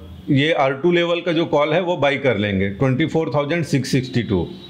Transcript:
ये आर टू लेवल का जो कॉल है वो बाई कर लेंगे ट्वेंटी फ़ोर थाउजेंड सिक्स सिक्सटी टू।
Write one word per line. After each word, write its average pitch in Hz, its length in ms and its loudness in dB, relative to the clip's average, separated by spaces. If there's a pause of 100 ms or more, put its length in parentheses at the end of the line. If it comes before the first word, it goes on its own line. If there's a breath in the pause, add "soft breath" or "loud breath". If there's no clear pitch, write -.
(300)
ये 147 240 4
आर 139 200 2
टू 175 180 2
लेवल 170 280 2
का 170 120 -2
जो 165 140 2
कॉल 151 260 2
है 170 100 2
वो 175 140 -2
बाई 143 220 2
कर 123 180 2
लेंगे 98 360 0
ट्वेंटी 131 340 0
फ़ोर 160 280 -2
थाउजेंड 147 300 0
सिक्स - 280 -2
सिक्सटी 127 320 0
टू। 90 220 0 (240 loud breath)